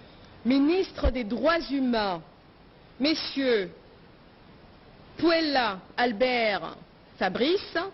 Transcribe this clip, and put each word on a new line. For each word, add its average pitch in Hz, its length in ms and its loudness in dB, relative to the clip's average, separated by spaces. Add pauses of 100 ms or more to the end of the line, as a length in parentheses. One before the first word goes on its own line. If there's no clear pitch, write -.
(460)
Ministre 285 640 2
des 247 140 -2
Droits 247 380 0 (100)
humains, 226 500 0 (760)
Messieurs 254 720 0 (1400)
Puella 285 640 2 (160)
Albert 226 800 0 (420)
Fabrice. 240 600 0 (160)